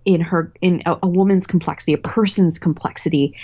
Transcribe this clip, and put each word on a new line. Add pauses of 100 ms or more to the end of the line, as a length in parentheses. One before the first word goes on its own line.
in
her,
in
a,
a
woman's
complexity,
a
person's
complexity,